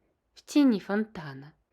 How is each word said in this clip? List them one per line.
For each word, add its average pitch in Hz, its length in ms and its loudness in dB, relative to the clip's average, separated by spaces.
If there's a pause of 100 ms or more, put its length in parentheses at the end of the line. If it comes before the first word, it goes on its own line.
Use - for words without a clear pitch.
(340)
в - 80 -20
тіні 262 380 2
фонтана. 156 720 -6 (220)